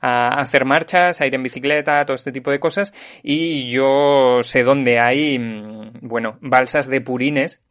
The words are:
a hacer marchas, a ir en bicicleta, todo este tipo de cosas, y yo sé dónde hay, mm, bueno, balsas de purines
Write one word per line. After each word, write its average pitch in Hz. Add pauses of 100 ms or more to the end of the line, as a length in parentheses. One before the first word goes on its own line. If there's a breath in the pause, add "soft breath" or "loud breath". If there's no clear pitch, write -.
a 123 (120)
hacer 135
marchas, 165
a 147
ir 131
en 131
bicicleta, 143
todo 143
este 135
tipo 135
de 139
cosas, 202 (260 loud breath)
y 151
yo 135
sé 127
dónde 123
hay, 139
mm, 107 (120)
bueno, 113
balsas 127
de 131
purines 135 (100)